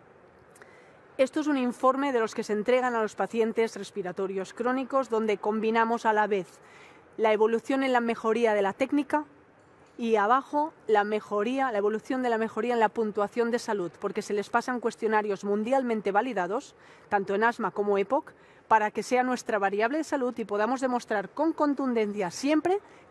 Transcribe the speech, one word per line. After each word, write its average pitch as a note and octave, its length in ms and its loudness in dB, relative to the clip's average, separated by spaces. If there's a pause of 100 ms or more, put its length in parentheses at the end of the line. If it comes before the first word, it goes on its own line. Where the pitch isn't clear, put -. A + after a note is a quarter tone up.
(1160)
Esto C4+ 220 2
es D4 80 -2
un C#4+ 100 2
informe C4 560 0
de A#3 60 2
los A3 160 -2
que A3 80 -4
se G#3+ 100 -4
entregan B3 420 2
a A3+ 60 2
los G#3 140 -4
pacientes A3+ 600 0
respiratorios F#3+ 800 -6
crónicos, B3+ 560 -2
donde A3 280 0
combinamos A3 680 0
a A3 80 4
la G#3+ 140 2
vez G3 320 -4 (580)
la A3 160 4
evolución A3+ 500 2
en C4 80 0
la A#3+ 100 2
mejoría A3+ 520 0
de G#3 80 2
la G3 120 0
técnica D4 520 0 (720)
y A3+ 180 2
abajo C4+ 580 2 (120)
la G#3 180 4
mejoría, G#3+ 680 -2
la G#3 80 0
evolución A3 420 -2
de B3 80 0
la A3+ 80 2
mejoría A3+ 380 -2
en A3+ 40 0
la G#3+ 100 4
puntuación G#3+ 600 -2
de A#3 80 -2
salud, G3+ 420 -4
porque G3+ 220 -4
se G#3 140 -6
les G3+ 160 -4
pasan A#3 280 0
cuestionarios G#3+ 640 -2
mundialmente G#3+ 680 0
validados, G#3 640 -2 (340)
tanto G3+ 240 0
en G#3 100 2
asma A3+ 280 0
como G#3 260 0
epoc, C4+ 340 0 (360)
para G#3+ 240 4
que A3 100 -4
sea B3 220 2
nuestra A#3+ 340 -2
variable G#3 400 2
de D#4 60 0
salud B3+ 340 -2
y A3 80 -4
podamos G#3+ 360 0
demostrar A#3 500 -2
con D#4 200 0
contundencia A3+ 800 0
siempre D#4 500 0 (320)